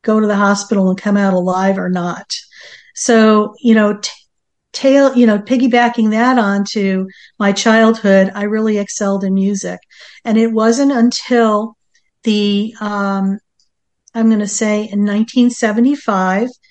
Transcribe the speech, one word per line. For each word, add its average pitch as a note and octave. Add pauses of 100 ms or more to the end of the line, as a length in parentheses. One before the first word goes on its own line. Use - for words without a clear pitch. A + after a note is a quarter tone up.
go A3
to G#3+
the G#3
hospital G3+
and F#3
come G3+
out G3
alive F#3
or F#3
not. F3 (640)
So, A3
you A3+
know, G#3
t-, - (600)
tail, C4+
you B3
know, G#3
piggybacking A#3+
that B3
onto G3 (300)
my G3+
childhood, A3
I G3+
really G#3+
excelled G3
in F#3+
music. F#3+ (440)
And A3+
it A3+
wasn't A#3
until A3+ (480)
the, G#3
um, G3 (760)
I'm A3+
gonna G#3
say G#3+
in G3+
nineteen A3
seventy-five, A3 (240)